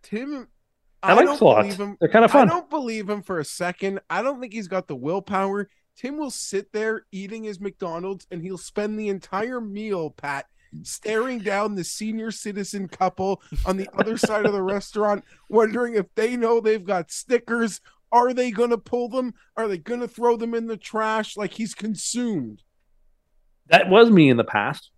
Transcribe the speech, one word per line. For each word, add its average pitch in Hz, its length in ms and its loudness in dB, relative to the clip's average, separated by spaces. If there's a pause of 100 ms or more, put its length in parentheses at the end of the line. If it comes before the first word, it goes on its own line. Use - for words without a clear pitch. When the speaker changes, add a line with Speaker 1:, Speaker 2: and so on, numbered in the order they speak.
Speaker 1:
Tim, 262 460 -10 (540)
Speaker 2:
I 185 100 4
Speaker 1:
I - 40 10
Speaker 2:
like 277 100 10
Speaker 1:
don't 285 120 0
Speaker 2:
slots. 123 300 8
Speaker 1:
believe 98 120 -8
him. 101 200 -8
Speaker 2:
They're 165 100 2
kinda 226 200 8
fun. 247 200 8
Speaker 1:
I - 20 2
don't 349 180 -4
believe 226 400 -4
him 208 120 -4
for 175 180 -6
a 143 60 -6
second. 190 540 -6 (100)
I 175 120 -2
don't 262 180 -4
think 240 140 -12
he's 214 160 -8
got 185 180 -4
the 147 80 -8
willpower. 196 760 -4 (260)
Tim 277 220 -8
will 294 140 -6
sit - 420 -8
there 220 380 -4
eating 196 320 -10
his 208 180 -10
McDonald's, 185 680 -8
and 175 100 -10
he'll 180 160 -10
spend 214 420 -6
the 214 100 -4
entire 214 520 -4
meal, 202 480 -6
Pat, 143 380 -8 (340)
staring 226 580 -4
down 202 360 -2
the 180 80 -6
senior 220 480 -6
citizen 196 580 -8
couple 185 520 -2 (240)
on 190 120 0
the 196 100 -6 (100)
other 214 200 0
side 214 280 0
of 208 80 2
the 196 100 -2
<laughs> - 0 -
restaurant, 202 600 -2 (260)
wondering 226 440 2
if 202 220 -2
they 226 200 0
know 233 240 2
they've 214 240 0
got 175 280 -4
stickers. 233 680 -2 (320)
Are 240 220 4
they 247 160 0
gonna 233 300 0
pull 240 300 -4
them? 254 240 -4 (220)
Are 220 120 -2
they 190 100 -4
gonna 240 300 -6
throw 233 280 2
them 233 200 -6
in 226 120 -2
the 220 100 -6
trash? 220 600 -4
Like, 202 160 -6
he's 220 220 -6
consumed. 202 880 -6 (1040)
Speaker 2:
That 185 220 6
was 226 200 10
me 165 200 10
in 120 80 6
the 117 60 2
past. 110 540 -2